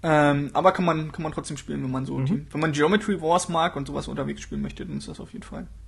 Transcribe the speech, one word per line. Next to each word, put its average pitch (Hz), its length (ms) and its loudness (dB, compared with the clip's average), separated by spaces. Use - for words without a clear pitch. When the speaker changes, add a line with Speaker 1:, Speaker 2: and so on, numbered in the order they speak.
Speaker 1:
Ähm, 147 500 4
aber 180 180 6
kann 185 140 0
man, 156 260 2
kann 165 100 -10
man 156 100 -4
trotzdem 151 260 -6
spielen, 143 260 -6
wenn 131 80 -4
man 131 140 -2
so 135 120 -4
Speaker 2:
Mhm. 131 80 0
Speaker 1:
die, 170 260 0
wenn 147 100 -2
man 160 100 2
Geometry 170 500 4
Wars 170 280 2
mag 165 260 2
und 139 120 -4
sowas 139 200 -4
unterwegs 139 340 -4
spielen - 200 -6
möchte, - 240 -6
dann - 120 -6
ist - 100 -8
das - 120 -12
auf - 140 -12
jeden - 100 -12
Fall - 160 -12
eine 175 80 -10